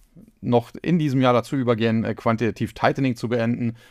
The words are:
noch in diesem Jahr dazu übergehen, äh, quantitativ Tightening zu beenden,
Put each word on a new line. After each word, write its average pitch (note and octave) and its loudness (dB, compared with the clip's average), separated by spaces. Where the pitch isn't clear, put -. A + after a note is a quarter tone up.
noch A#2+ 0
in E3+ 0
diesem C3+ 2
Jahr B2+ 4
dazu A#2+ 0
übergehen, A2+ 0
äh, G#2+ -4
quantitativ A2+ -2
Tightening C3+ 0
zu A#2+ -6
beenden, A#2 -2